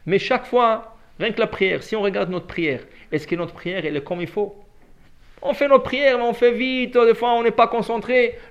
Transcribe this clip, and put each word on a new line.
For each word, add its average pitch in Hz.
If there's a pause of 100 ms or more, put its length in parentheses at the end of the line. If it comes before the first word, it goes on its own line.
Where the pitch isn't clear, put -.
mais 185
chaque 247
fois, 233 (240)
rien 214
que -
la -
prière, 180
si -
on 208
regarde 196
notre 180
prière, 147 (300)
est-ce 151
que -
notre 170
prière, 175
elle 147
est 139
comme 175
il 170
faut ? - (800)
On 269
fait 277
notre 262
prière, 262
mais 240
on 240
fait 240
vite, 247
des 233
fois 240
on 233
n'est 226
pas 233
concentré. 233 (140)